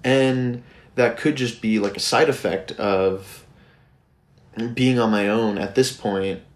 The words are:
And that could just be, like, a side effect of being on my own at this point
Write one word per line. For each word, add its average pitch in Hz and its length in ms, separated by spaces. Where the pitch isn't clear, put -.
And 127 600
that 120 220
could 147 200
just 123 240
be, 110 180
like, 101 180
a - 40
side 127 280
effect - 440
of 95 720
being 127 260
on 113 100
my 104 200
own 107 280
at 98 180
this 131 200
point 98 460